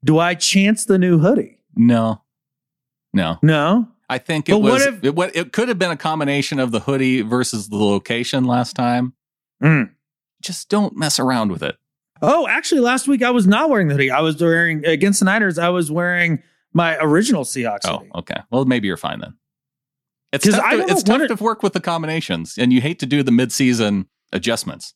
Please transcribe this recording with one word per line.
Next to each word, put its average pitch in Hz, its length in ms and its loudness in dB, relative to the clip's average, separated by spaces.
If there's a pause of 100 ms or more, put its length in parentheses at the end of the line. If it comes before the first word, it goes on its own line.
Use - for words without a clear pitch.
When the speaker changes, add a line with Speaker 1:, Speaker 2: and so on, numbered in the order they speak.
Speaker 1:
Do 156 140 4
I 175 160 2
chance 196 500 0
the 190 120 4
new 180 220 4
hoodie? 202 400 2 (160)
Speaker 2:
No. 113 460 2 (920)
No. 85 280 0
Speaker 1:
No? 160 480 2 (200)
Speaker 2:
I 127 100 -4
think 156 280 -6
it 190 60 2
Speaker 1:
But 208 60 4
what 208 140 4
Speaker 2:
was, 269 120 4
Speaker 1:
if 233 180 -4
Speaker 2:
it, 139 120 0
what, 175 200 -2
it 160 160 -4
could 226 160 -2
have 240 120 -2
been 180 120 0
a 151 60 -6
combination 143 640 -2
of 127 120 -2
the 110 100 -2
hoodie 131 400 0
versus 110 480 -4
the 104 80 -8
location 117 680 0
last 123 300 -2
time. 123 380 -2 (480)
Speaker 1:
Mm. 143 300 2 (500)
Speaker 2:
Just - 280 -12
don't 208 260 0
mess 151 240 -2
around 123 320 0
with 80 120 -6
it. 71 120 -6 (460)
Speaker 1:
Oh, 302 260 2
actually, 277 340 0
last 247 260 0
week 269 140 2
I 247 100 0
was 240 160 4
not 247 220 4
wearing 208 200 2
the 143 60 0
hoodie. 139 160 2
I 139 100 2
was 160 200 0
wearing, 165 440 0
against 170 340 2
the 190 60 2
Niners, 190 340 0
I 170 100 2
was 175 220 -2
wearing 175 500 -2 (320)
my 165 260 0
original 160 440 2
Seahawks 117 420 -6
Speaker 2:
Oh, - 140 -2
Speaker 1:
hoodie. - 160 -20
Speaker 2:
okay. - 200 -10 (140)
Well, 127 160 0
maybe 120 220 0
you're 87 100 -4
fine 69 220 -8
then. - 140 -16 (1000)
It's 139 140 -2
Speaker 1:
'Cause 208 100 2
Speaker 2:
tough - 100 0
Speaker 1:
I 226 60 0
Speaker 2:
to, - 60 0
Speaker 1:
don't 370 140 -2
Speaker 2:
it's 392 140 0
Speaker 1:
know 208 80 4
Speaker 2:
tough 269 80 2
Speaker 1:
what 277 100 0
it 214 60 -4
Speaker 2:
to 208 60 -8
work 220 200 -2
with 196 100 0
the 185 60 -2
combinations, 160 800 -6
and 123 140 2
you 127 100 4
hate 156 180 -4
to 147 60 -6
do 139 180 0
the 131 80 2
mid-season 117 760 0 (240)
adjustments. 90 640 -6